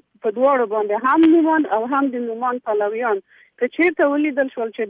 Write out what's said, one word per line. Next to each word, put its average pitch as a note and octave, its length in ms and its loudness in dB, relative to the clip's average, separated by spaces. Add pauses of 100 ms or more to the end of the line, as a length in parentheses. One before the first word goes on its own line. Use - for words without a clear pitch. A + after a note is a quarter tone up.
(220)
په A3+ 80 -2
دواړو B3 360 2
باندې G#3 280 -2 (100)
هم D4 160 2 (140)
نومان D#4+ 320 2
او A3 180 -2
هم C#4 260 -2
د A#3+ 40 -6
نومان A#3+ 440 -4
پلویان G#3+ 640 -2 (360)
که B3 100 -2
چیرته D#4+ 400 0
ولیدل C#4+ 460 -2
شول A3+ 160 -6
چې A3+ 200 -8